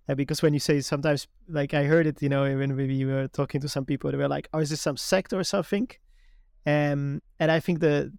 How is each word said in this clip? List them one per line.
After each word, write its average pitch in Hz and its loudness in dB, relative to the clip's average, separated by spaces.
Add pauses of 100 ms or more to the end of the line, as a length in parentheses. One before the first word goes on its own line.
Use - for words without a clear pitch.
uh, 147 -2
because 139 0
when 151 6
you 147 2
say 147 2
sometimes, 143 -2 (220)
like, 147 -2
I 147 2
heard 160 6
it, 151 -2
you 143 0
know, 139 2
when 139 0
we 135 0
were 135 -2
talking 143 -4
to 143 -6
some 135 -4
people, 139 -2
they 139 -2
were 139 0
like, 143 -4
"Oh, 156 0
is 151 0
this 151 -4
some 139 -2
sect - 0
or 185 -2
something?" 202 -2 (800)
Um, 147 0 (160)
and 160 2
I 160 2
think 165 0
the, 147 2